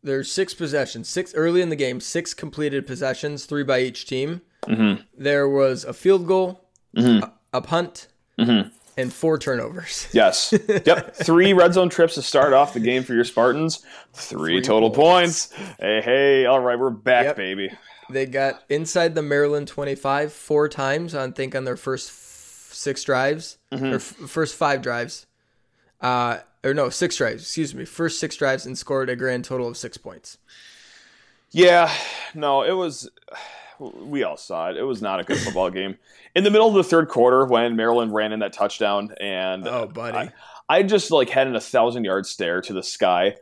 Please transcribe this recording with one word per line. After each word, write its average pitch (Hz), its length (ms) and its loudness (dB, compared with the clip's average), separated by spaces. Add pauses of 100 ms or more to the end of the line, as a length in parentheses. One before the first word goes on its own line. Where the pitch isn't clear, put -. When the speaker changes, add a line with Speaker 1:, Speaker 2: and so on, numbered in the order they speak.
Speaker 1:
there's 135 280 -4
six 190 220 -2
possessions, 139 560 -4
six 180 240 -6
early 170 280 2
in 175 80 -2
the 156 60 -4
game, 127 240 -2
six - 340 -6
completed 147 540 -6
possessions, 143 580 -6
three 147 180 -4
by 131 160 2
each 127 260 -4
team. 147 360 -6 (260)
Speaker 2:
Mm-hmm. 110 340 0 (160)
Speaker 1:
There 139 320 0
was 135 340 0
a 135 100 -10
field 185 340 2
goal, 185 420 -2 (260)
Speaker 2:
Mm-hmm. 117 280 4
Speaker 1:
a, - 100 -12 (240)
a 123 40 -2
punt, 170 460 -4 (320)
Speaker 2:
Mm-hmm. 113 300 2 (280)
Speaker 1:
and 127 140 -4
four 160 280 -2
turnovers. 131 680 -6
<laughs> - 40 -12
Speaker 2:
Yes. - 400 4 (320)
Yep. - 300 2
Three 170 380 6
red 180 200 8
zone 180 160 4
trips 165 260 2
to 143 60 -4
start 139 320 4
off - 220 6
the 120 40 -2
game 123 240 0
for 127 120 -6
your 117 100 4
Spartans. 135 540 0 (340)
Three - 240 -14 (200)
Speaker 1:
Three 95 40 2
Speaker 2:
total 110 300 4
Speaker 1:
points. 170 560 4
Speaker 2:
points. - 240 -16 (100)
Hey, 107 200 0
hey. 131 440 4
All 131 160 4
right, 120 180 -2
we're 127 120 0
back, 120 340 2
Speaker 1:
Yep. 147 100 -2
Speaker 2:
baby. 98 360 -6 (400)
Speaker 1:
They 135 160 -4
got 135 420 -4
inside 160 460 0
the 156 80 -2
Maryland 147 440 0
twenty-five 143 640 -4
four 147 380 0
times, 147 460 -4
I 131 160 -4
think, 135 240 -8
on 131 100 -6
their 123 100 -4
first - 340 -8
f-, - 140 -20 (520)
six - 280 -6
drives, 143 540 -2 (140)
Speaker 2:
Mm-hmm. 135 140 -6
Speaker 1:
or 131 100 -2
f-, - 340 -10
first 160 260 -4
five 143 280 -2
drives. 120 420 -8 (760)
Uh, 123 380 0 (240)
or 135 100 0
no, 139 160 0
six - 260 -2
drives, 113 280 -2
excuse 151 300 -6
me. 127 120 -12
First 165 340 -6
six - 160 -6
drives 135 300 -2
and 127 120 -12
scored 135 320 -4
a 127 60 -4
grand 123 300 -4
total 123 220 -6
of 120 100 -10
six - 200 -14
points. - 400 -20 (1120)
Speaker 2:
Yeah, 175 400 6 (420)
no, 143 300 0
it 175 100 0
was, 175 360 -6 (680)
we 135 440 -6
all 78 140 -4
saw 82 320 -8
it. 82 80 -8
It 95 60 -6
was 127 180 -6
not 95 180 -4
a - 40 -6
good 95 140 -4
football 92 320 -2
game. 95 280 -8 (380)
In 190 80 2
the 208 80 4
middle 220 160 6
of 214 60 2
the 190 100 4
third 165 240 4
quarter, 127 380 4
when 120 300 2
Maryland 113 380 0
ran 107 200 0
in 107 60 -6
that 101 140 -4
touchdown, 101 680 -2
and 92 460 -6
Speaker 1:
Oh, 117 200 -4
buddy. 113 300 -8
Speaker 2:
I, - 140 -6 (360)
I 175 160 4
just, 196 280 2
like, 139 180 4
had 135 180 2
an 123 80 -4
a 127 60 -2
thousand-yard 113 640 0
stare 90 360 -4
to 104 120 -10
the 92 100 -6
sky 92 580 2